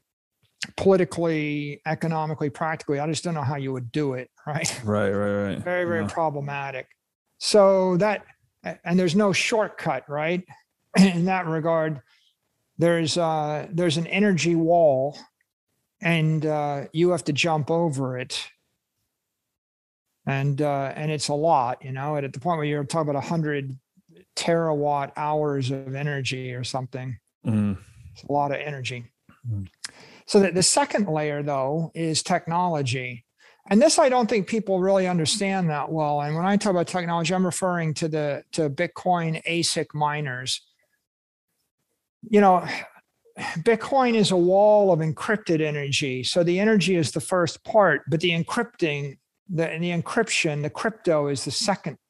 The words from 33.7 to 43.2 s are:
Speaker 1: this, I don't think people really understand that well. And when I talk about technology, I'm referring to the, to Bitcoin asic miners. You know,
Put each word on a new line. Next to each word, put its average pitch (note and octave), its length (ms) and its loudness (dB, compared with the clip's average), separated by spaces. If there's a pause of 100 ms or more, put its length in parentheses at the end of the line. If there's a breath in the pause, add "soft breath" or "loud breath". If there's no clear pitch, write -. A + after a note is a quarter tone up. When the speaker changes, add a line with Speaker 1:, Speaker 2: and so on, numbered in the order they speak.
Speaker 1:
this, D#4+ 160 6
I D4+ 100 6
don't B3 200 4
think G#3 180 0
people G3 340 -2
really F#3+ 260 4
understand F3+ 600 0
that D3 240 -2
well. D3 300 0
And D3+ 120 -2
when E3+ 120 0
I G3+ 100 4
talk G#3 140 2
about F3 160 2
technology, E3+ 480 -2
I'm F#3 100 2
referring F3 500 0
to E3 140 -2
the, D3 440 -4
to D#3 180 0
Bitcoin E3+ 760 -2
asic E3 460 -2
miners. D3 680 -4 (1700)
You G#3 100 6
know, F3+ 260 6 (920 loud breath)